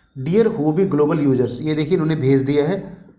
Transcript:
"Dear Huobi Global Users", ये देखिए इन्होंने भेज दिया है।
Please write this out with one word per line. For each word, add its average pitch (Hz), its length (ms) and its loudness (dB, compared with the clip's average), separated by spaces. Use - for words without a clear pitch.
"Dear 175 260 2
Huobi 160 440 0
Global 147 300 2
Users", 127 420 0
ये 151 140 -4
देखिए 151 180 -2
इन्होंने 160 240 0
भेज 131 260 2
दिया 143 220 0
है। 196 340 -4